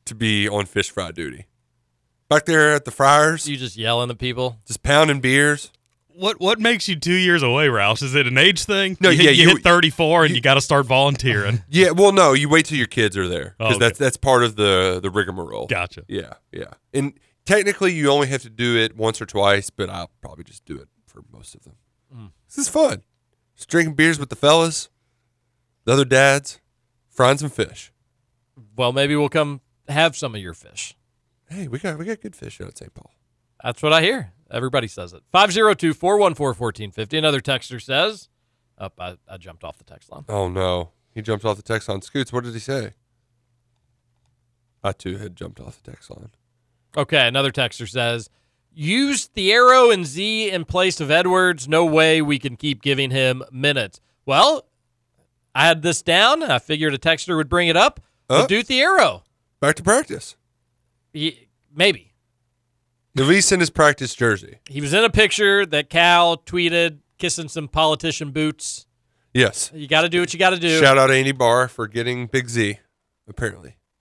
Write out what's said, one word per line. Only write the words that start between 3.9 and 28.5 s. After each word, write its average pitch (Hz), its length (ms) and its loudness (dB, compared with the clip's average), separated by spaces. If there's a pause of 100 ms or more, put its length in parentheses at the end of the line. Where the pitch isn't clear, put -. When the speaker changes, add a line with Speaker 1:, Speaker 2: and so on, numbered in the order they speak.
Speaker 2:
at 117 80 -12
people? 123 480 -6
Speaker 1:
Just - 160 -12
pounding 147 380 2
beers. 143 500 0 (380)
Speaker 3:
What, 190 320 -6
what 202 180 0
makes 226 300 -2
you 180 80 -4
two 170 180 -2
years 175 280 2
away, 135 260 2
Roush? 110 340 0
Is 131 140 -4
it 139 100 2
an 123 100 -2
age 175 280 2
thing? 196 360 -4
Speaker 1:
No, 185 100 4
Speaker 3:
You 160 80 4
hit, 175 80 6
Speaker 1:
yeah, 147 40 8
Speaker 3:
you 139 200 6
Speaker 1:
you 190 60 6
Speaker 3:
hit - 60 -6
thirty-four 170 640 4
and 151 60 4
Speaker 1:
you 135 60 -2
Speaker 3:
you 120 60 -4
gotta 135 180 4
start 143 260 2
volunteering. 120 760 0
Speaker 1:
<laughs> - 60 -20
Yeah, 180 220 4
well, 196 200 6
no, 180 220 6
you 143 160 0
wait 160 160 4
till 156 100 -6
your 123 120 -2
kids 104 280 -2
are 92 120 -2
there, 87 300 -8
'cause - 20 -12
Speaker 3:
Oh, 113 80 -4
okay. 107 100 0
Speaker 1:
that's, 117 200 0
that's 131 200 -2
part 127 260 2
of 110 120 -4
the, 95 460 0
the 98 80 -4
rigmarole. 90 560 -6
Speaker 3:
Gotcha. 92 420 -8
Speaker 1:
Yeah, 95 260 -10 (180)
yeah. - 200 -16 (200)
And 139 200 -6 (340)
technically, 196 460 0
you 151 180 -2
only 143 180 2
have 131 140 -8
to 120 80 -20
do 117 260 -4
it 110 200 -2
once 110 240 -4
or 107 60 -12
twice, 101 440 0
but 95 200 -8
I'll 90 200 -14 (100)
probably 73 240 -20
just - 200 -20
do 76 120 -16
it 67 120 -20 (180)
for - 160 -20 (100)
most - 220 -20
of - 100 -20
them. - 100 -20 (400)
Speaker 2:
Mm. 110 160 -20 (180)
Speaker 1:
This - 100 -16
is 277 100 -4
fun. 285 340 0 (540)
Just - 120 -20
drinking 160 260 0
beers 156 240 2
with 143 120 -10
the 139 60 -14
fellas, 160 520 0 (960)
the 117 80 0
other 139 120 4
dads, 135 560 2 (480)
frying 135 300 2
some 143 120 -8
fish. - 420 -8 (840)